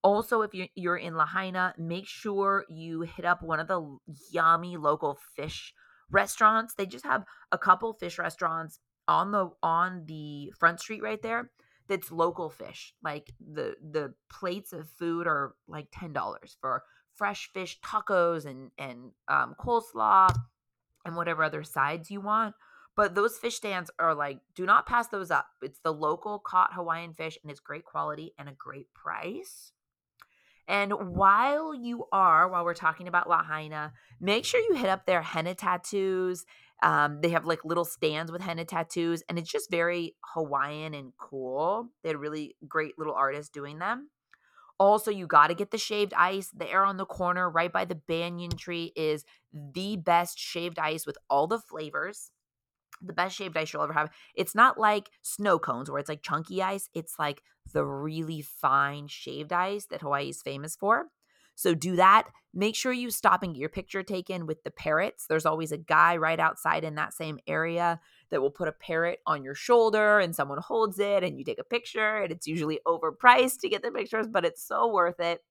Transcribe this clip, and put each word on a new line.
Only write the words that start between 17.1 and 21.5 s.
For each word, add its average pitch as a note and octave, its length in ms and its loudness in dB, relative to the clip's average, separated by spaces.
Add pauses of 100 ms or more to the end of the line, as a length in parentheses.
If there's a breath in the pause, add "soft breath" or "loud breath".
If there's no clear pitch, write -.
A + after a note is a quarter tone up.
fresh G3+ 380 -6
fish F#3 280 -10
tacos E3+ 640 0
and, C3 340 -14
and, B2 320 -12 (160)
um, C3+ 320 2
coleslaw A3 720 4 (720)
and E3 100 -8
whatever E3 280 0
other D3+ 180 -2